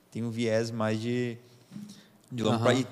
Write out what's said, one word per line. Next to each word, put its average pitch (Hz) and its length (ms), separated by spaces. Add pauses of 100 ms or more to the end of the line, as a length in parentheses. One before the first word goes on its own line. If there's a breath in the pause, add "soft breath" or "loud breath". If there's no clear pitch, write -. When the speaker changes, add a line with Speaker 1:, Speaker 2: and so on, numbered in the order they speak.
Speaker 1:
têm 113 140
um 117 80
viés 113 400
mais 110 280
de, 120 380 (920 loud breath)
de 117 120
longo 110 120
Speaker 2:
Aham. 113 80
Speaker 1:
prazo 123 280